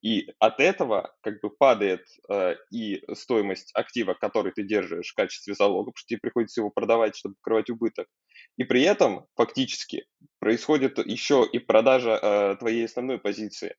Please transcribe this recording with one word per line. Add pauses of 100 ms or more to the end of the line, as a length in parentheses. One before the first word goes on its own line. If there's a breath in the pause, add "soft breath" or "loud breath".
И
от
этого
как
бы
падает, (240)
э, (180)
и (100)
стоимость
актива,
который
ты
держишь
в
качестве
залога,
потому
что
тебе
приходится
его
продавать,
чтобы
покрывать
убыток. (500 loud breath)
И
при
этом (100)
фактически (340)
происходит
еще
и
продажа,
э,
твоей
основной
позиции.